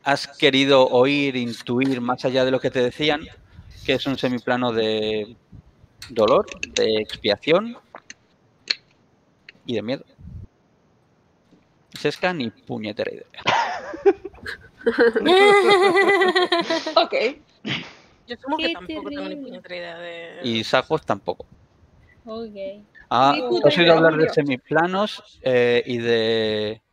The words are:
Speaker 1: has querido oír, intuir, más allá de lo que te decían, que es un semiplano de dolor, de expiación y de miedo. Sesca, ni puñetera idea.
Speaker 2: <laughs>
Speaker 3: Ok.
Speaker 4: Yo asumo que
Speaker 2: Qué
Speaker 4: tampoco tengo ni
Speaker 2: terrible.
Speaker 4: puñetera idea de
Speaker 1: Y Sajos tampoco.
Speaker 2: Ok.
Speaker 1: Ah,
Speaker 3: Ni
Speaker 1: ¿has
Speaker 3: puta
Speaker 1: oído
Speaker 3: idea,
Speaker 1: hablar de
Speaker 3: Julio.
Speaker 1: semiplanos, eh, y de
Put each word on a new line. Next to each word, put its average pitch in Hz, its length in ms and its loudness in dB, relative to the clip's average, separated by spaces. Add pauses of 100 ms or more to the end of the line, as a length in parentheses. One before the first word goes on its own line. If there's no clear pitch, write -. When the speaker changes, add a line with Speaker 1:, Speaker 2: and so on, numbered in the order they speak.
Speaker 1:
has 143 240 0 (120)
querido 135 500 6
oír, 135 480 2
intuir, 123 640 -2
más 123 240 -4
allá 127 200 2
de 131 60 0
lo 131 100 0
que 127 100 -2
te 127 120 0
decían, 151 400 -2 (640)
que 135 100 0
es 131 120 -2
un 135 120 -2
semiplano 123 540 -2
de 110 640 -2 (760)
dolor, 123 360 4 (280)
de 110 220 0
expiación 147 800 -2 (1900)
y 123 80 -6
de 101 80 -4
miedo. 123 220 -8 (1900)
Sesca, 180 340 -2
ni 123 180 -6
puñetera 110 640 -8
idea. - 140 -18 (1600)
Speaker 2:
<laughs> 359 2000 4
Speaker 3:
Ok. 339 180 2 (1120)
Speaker 4:
Yo 240 100 -12
asumo 285 200 -6
que 320 120 -2
Speaker 2:
Qué 330 40 -2
Speaker 4:
tampoco 311 380 -10
tengo 285 120 -10
ni 285 60 -10
Speaker 2:
terrible. 285 140 -12
Speaker 4:
puñetera 180 340 -14
idea 170 220 -12
de 170 460 -14
Speaker 1:
Y 113 200 -2
Sajos 147 400 0
tampoco. - 400 -6 (800)
Speaker 2:
Ok. 220 300 -12 (560)
Speaker 1:
Ah, 135 260 4
Speaker 3:
Ni - 60 -6
Speaker 1:
¿has - 60 -6
Speaker 3:
puta - 200 0
Speaker 1:
oído 175 140 2
Speaker 3:
idea, 170 120 6
Speaker 1:
hablar 160 180 6
de 156 80 -2
Speaker 3:
Julio. 156 140 2
Speaker 1:
semiplanos, 160 1080 -2
eh, 120 420 2
y 123 140 -4
de 110 800 0 (120)